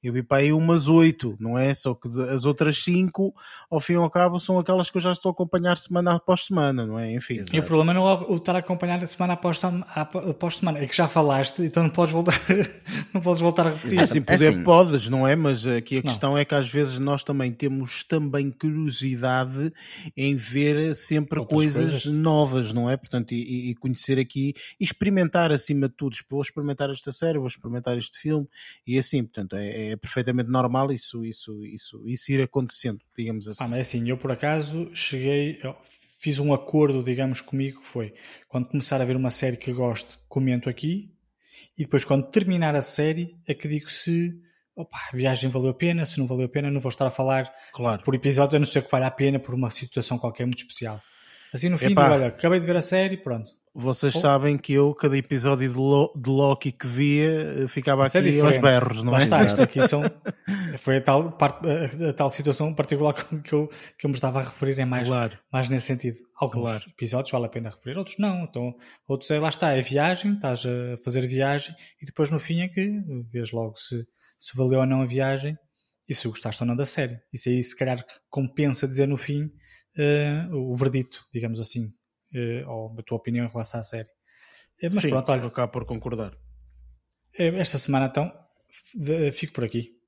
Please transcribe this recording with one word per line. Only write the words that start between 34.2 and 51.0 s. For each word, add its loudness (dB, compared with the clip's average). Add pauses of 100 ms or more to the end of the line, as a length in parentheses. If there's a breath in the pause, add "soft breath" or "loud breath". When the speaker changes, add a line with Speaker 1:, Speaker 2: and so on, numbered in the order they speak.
Speaker 3:
acaso -2
cheguei, -2
eu -10 (420)
fiz -2
um 2
acordo, 2
digamos, -2
comigo, -6
que -20
foi, -8 (340 loud breath)
quando -4
começar -2
a 2
ver 0
uma 0
série -2
que -8
gosto, -4 (100)
comento 0
aqui, -6 (640 loud breath)
e -2
depois 2
quando 2
terminar 2
a 2
série -2 (100)
é -2
que -8
digo -4
se, -2 (400 soft breath)
opa, -14 (140)
a -8
viagem 0
valeu 0
a -4
pena, 0
se -6
não 0
valeu -2
a -6
pena, -2
não -2
vou -4
estar -2
a 0
falar -2 (200 loud breath)
Speaker 1:
Claro. -2
Speaker 3:
por 0
episódios, 4
a 6
não 4
ser 0
que -8
valha 2
a 0
pena 0
por -8
uma -2
situação -6
qualquer -4
muito -4
especial. -10 (520 loud breath)